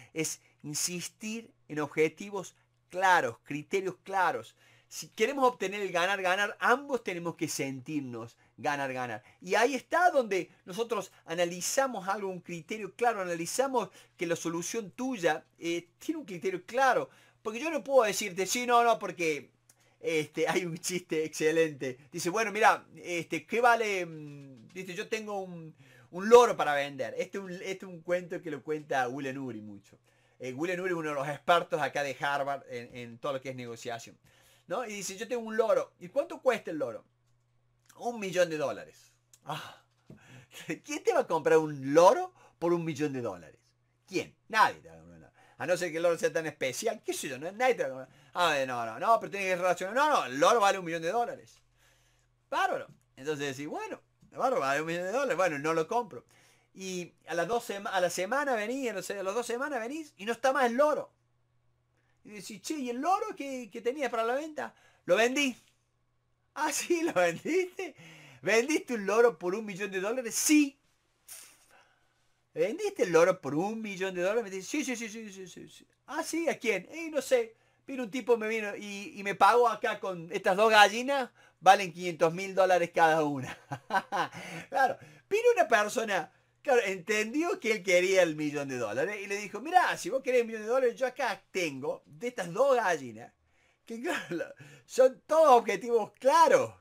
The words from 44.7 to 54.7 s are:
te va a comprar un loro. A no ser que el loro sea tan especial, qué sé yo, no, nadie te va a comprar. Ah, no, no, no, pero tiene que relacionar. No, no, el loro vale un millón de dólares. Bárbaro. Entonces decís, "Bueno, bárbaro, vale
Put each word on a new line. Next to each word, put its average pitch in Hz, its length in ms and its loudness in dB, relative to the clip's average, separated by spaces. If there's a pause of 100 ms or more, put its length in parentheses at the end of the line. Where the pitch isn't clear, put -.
te 80 80 -20
va 82 60 -20
a 82 40 -20
comprar 85 180 -20
un 80 40 -20
loro. - 140 -20 (240)
A 131 80 -6
no 175 100 2
ser 170 140 -2
que 156 80 -4
el 170 60 0
loro 170 120 2
sea 160 160 0
tan 160 140 -2
especial, 147 580 -4
qué 359 80 -4
sé - 160 -8
yo, 127 100 -8
no, 165 140 -10
nadie 247 220 2
te 180 80 -2
va 143 60 -4
a - 20 -8
comprar. 131 280 -14 (140)
Ah, 156 340 2
no, 120 200 -4
no, 113 120 -8
no, 190 220 4
pero 170 100 -10
tiene 196 140 -6
que 185 120 0
relacionar. 185 380 0
No, 285 140 2
no, 214 160 2
el 127 160 -6
loro 208 180 6
vale 196 200 4
un 180 80 -8
millón 160 160 -6
de 165 100 -4
dólares. 220 480 -6 (880)
Bárbaro. 330 380 -2 (280)
Entonces 143 400 -6
decís, 143 140 -10
"Bueno, 370 320 -10 (300)
bárbaro, 220 300 0
vale 139 200 0